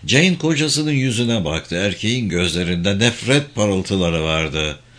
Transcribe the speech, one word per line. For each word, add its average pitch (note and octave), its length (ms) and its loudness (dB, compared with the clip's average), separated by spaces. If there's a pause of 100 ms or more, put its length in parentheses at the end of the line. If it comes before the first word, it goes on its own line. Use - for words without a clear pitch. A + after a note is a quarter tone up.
Jane E3 300 4
kocasının D3+ 540 0
yüzüne A#2+ 540 0
baktı. D#2 300 -4
Erkeğin G#2 540 -2
gözlerinde F2 720 0
nefret A#2+ 560 0
parıltıları F#2 680 0
vardı. D#2 560 -2 (200)